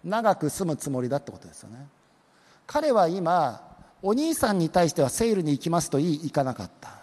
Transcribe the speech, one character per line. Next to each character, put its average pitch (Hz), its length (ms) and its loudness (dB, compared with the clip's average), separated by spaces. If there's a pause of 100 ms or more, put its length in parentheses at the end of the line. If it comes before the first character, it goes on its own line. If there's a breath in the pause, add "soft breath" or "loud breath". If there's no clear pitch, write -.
長 208 320 0
く 151 160 -4
住 185 180 -4
む 151 80 -2
つ - 140 -10
も 131 120 -2
り 123 60 -4
だ 139 100 -2
っ - 40 -4
て - 80 -16
こ 95 80 -18
と - 80 -20
で 80 80 -20
す - 60 -20
よ 104 100 -20
ね。 131 160 -18 (800 soft breath)
彼 302 240 0
は 208 160 6
今、 170 560 0 (400 loud breath)
お 196 120 2
兄 311 200 0
さ 240 160 0
ん 196 80 2
に 160 100 2
対 170 220 4
し - 40 -10
て 170 60 -2
は 131 100 4
セ 226 200 0
ー 208 60 2
ル 185 60 0
に 151 100 0
行 139 100 0
き 165 80 -2
ま 170 100 2
す 165 100 -6
と 139 80 2
言 160 100 2
い、 165 40 0 (120)
行 151 80 -4
か 147 100 0
な 131 120 -2
か 104 100 -10
っ 90 60 -12 (100)
た。 - 100 -18 (120)